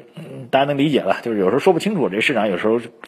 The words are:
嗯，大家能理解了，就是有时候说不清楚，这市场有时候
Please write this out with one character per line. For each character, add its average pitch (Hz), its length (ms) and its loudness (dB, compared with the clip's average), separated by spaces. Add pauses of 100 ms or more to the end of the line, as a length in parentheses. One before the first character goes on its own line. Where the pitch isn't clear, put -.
(160)
嗯， 135 340 -16
大 135 80 4
家 139 60 2
能 143 140 -2
理 147 120 2
解 - 100 2
了， - 220 0
就 117 100 -4
是 104 60 0
有 95 80 2
时 95 60 2
候 - 80 0
说 - 120 6
不 160 60 -2
清 202 160 -2
楚， 131 140 0
这 98 120 -2
市 131 140 0
场 110 140 0
有 92 80 0
时 87 100 -4
候 113 140 2 (280)